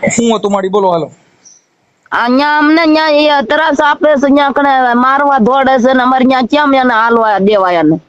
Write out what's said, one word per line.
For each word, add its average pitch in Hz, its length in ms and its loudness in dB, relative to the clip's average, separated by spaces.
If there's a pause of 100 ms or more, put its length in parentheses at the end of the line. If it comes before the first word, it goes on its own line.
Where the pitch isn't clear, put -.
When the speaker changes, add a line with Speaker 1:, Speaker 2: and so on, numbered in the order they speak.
Speaker 1:
શું 233 280 -2
હતું 202 160 -4
માડી? 196 160 -2
બોલો, 196 220 0
હાલો. 160 200 -4 (1000)
Speaker 2:
આ 226 160 -2
ન્યા 285 300 0
અમને 311 280 0
ન્યા 311 240 0
એ 294 320 2
ત્રાસ 302 380 -2
આપે 302 400 0
છે, 277 100 0
ન્યા 285 200 2
કણે 262 440 0
મારવા 269 440 0
દોડે 262 440 2
છે 254 100 2
ને 262 100 2
અમારે 262 220 0
ન્યા 262 160 2
કેમ 285 340 0
એને 254 200 0
હાલવા 226 440 0
દેવાય 190 380 0
એને? 160 320 0